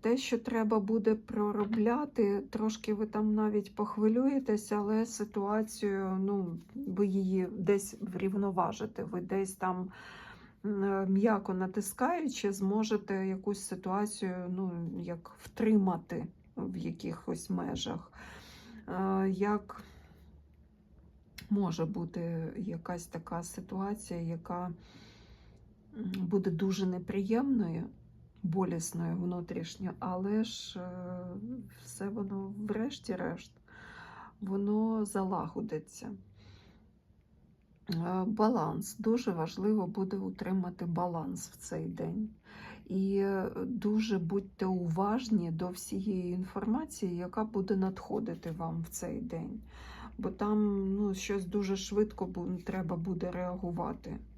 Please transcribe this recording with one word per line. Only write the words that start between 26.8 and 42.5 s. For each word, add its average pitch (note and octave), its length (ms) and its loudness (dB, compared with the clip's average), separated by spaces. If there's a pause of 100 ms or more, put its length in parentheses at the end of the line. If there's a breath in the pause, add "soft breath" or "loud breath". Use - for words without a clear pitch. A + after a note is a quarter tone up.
неприємною, F#3+ 960 2 (600)
болісною E3+ 720 0
внутрішньо, F3 840 -4
але F#3+ 440 0
ж, - 360 -8
е, F3+ 100 -8 (920)
все - 260 -6
воно G3 480 -4
врешті-решт, G#3+ 920 -4 (880 loud breath)
воно G#3 640 2
залагодиться. F#3+ 1080 -2 (1800 loud breath)
Е, F3+ 380 0
баланс. G#3+ 720 2
Дуже A3 320 2
важливо F3+ 560 2
буде F#3+ 300 -2
утримати F#3 680 -2
баланс E3+ 640 -2
в - 80 -20
цей D#3+ 300 -6
день. E3+ 420 -4 (560 loud breath)